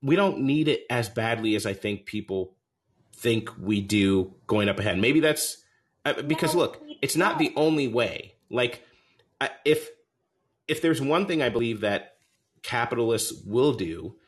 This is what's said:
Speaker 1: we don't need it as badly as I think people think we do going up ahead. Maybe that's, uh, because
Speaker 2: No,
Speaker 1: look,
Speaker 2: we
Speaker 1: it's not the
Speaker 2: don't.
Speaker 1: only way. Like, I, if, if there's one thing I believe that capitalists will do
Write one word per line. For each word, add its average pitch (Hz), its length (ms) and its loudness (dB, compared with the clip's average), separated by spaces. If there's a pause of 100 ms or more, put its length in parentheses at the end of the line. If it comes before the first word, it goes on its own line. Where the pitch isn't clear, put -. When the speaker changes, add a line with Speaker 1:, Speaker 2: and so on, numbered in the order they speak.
Speaker 1:
we 139 140 4
don't 190 240 2
need 147 280 2
it 135 220 0
as 120 180 0
badly 113 460 0
as 104 120 -2
I 101 80 -2
think 101 320 -6
people 95 500 -6 (580)
think 113 440 -2
we 104 220 0
do 98 540 2 (120)
going 104 220 2
up 98 100 0
ahead. 104 200 -2
Maybe 135 220 4
that's, 151 380 0 (480)
uh, 143 160 -2
because 156 320 -2
Speaker 2:
No, 175 60 2
Speaker 1:
look, - 220 -2
Speaker 2:
we - 200 -20
Speaker 1:
it's 139 140 -2
not 175 220 2
the 156 120 2
Speaker 2:
don't. - 80 -4
Speaker 1:
only 151 300 2
way. 110 460 -2 (160)
Like, 120 320 -2 (580)
I, 139 100 -2 (160)
if, 151 220 2 (800)
if 151 160 -4
there's 156 180 2
one 160 260 2
thing 165 160 0
I 123 80 2
believe 117 320 -2
that 101 340 -2 (460)
capitalists 117 720 -2 (120)
will 123 300 2
do 85 420 -8 (120)